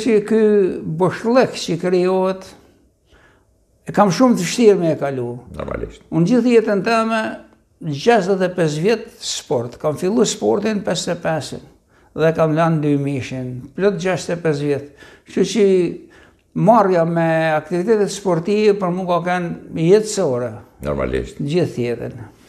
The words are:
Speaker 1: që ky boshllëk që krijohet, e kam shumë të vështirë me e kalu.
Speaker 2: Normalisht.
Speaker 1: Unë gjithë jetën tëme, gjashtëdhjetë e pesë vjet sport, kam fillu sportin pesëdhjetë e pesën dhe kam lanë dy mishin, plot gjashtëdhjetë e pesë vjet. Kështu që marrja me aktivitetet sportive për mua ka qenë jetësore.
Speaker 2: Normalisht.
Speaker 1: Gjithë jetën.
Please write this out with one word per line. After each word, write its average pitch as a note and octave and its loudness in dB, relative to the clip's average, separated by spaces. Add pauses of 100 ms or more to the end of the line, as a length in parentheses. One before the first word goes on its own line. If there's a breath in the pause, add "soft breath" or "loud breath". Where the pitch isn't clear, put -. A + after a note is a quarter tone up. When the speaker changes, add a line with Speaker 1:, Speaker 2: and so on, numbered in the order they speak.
Speaker 1:
që A3 2 (100)
ky A3 4 (580)
boshllëk A3+ 2
që E3+ -4
krijohet, F#3 0 (1400 soft breath)
e - -10
kam F#3+ 4
shumë B3 4
të F3+ -4
vështirë G3+ 4
me E3 0
e C#3+ -4
kalu. C3+ -4 (300)
Speaker 2:
Normalisht. - -10
Speaker 1:
Unë E3+ 2
gjithë A#3+ 4
jetën G#3+ 2
tëme, A3+ 0 (600)
gjashtëdhjetë F#3 2
e F3 -6
pesë D#3 0
vjet A3 0 (100)
sport, - -6
kam D3 -4
fillu G#3+ 0
sportin G#3+ -2
pesëdhjetë F3 -4
e - -14
pesën - -6 (460 soft breath)
dhe D#3 2
kam D#3+ 0
lanë E3 2
dy D3 0
mishin, C3 -6 (240)
plot F#3+ 0
gjashtëdhjetë F3 -4
e - -10
pesë D3 0
vjet. C#3 -4 (300 loud breath)
Kështu - -2
që G#3 2 (920 soft breath)
marrja F#3 4
me E3+ 0 (220)
aktivitetet F3+ 0
sportive G3+ 2
për F3+ -2
mua F3+ 0
ka F3 -2
qenë E3+ -6
jetësore. E3 2 (280)
Speaker 2:
Normalisht. C2 -4
Speaker 1:
Gjithë D3 -2
jetën. A#2+ -6 (340 soft breath)